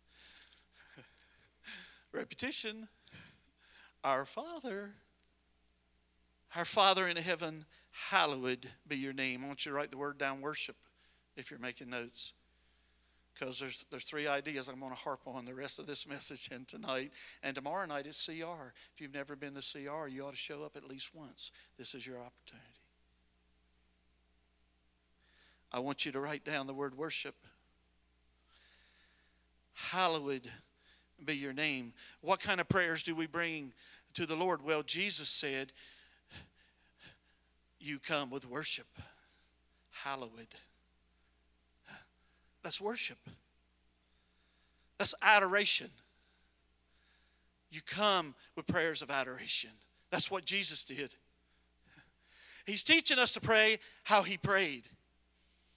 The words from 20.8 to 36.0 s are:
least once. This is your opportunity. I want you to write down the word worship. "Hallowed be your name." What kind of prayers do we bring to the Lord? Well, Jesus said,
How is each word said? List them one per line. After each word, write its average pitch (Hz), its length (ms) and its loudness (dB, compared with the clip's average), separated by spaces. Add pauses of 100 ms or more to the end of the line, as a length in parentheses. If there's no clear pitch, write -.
least 135 300 -12
once. 151 360 -14 (280)
This 120 160 -10
is 127 120 -10
your 127 120 -10
opportunity. 120 640 -20 (3000)
I 127 60 -2
want 135 260 -2
you 151 80 -2
to 135 80 -2
write 147 240 -4
down 147 220 -2
the 135 80 -8
word 135 240 -6
worship. - 480 -6 (2250)
"Hallowed 151 800 2 (760)
be 151 100 0
your 139 200 -4
name." 131 400 -2 (260)
What 180 200 2
kind 196 200 2
of 170 80 -2
prayers 165 340 2
do 170 120 -2
we 160 120 0
bring 156 460 -4 (420)
to 170 120 -2
the 160 100 -2
Lord? 175 240 2
Well, 151 220 2
Jesus 165 480 0
said, 135 420 0 (2000)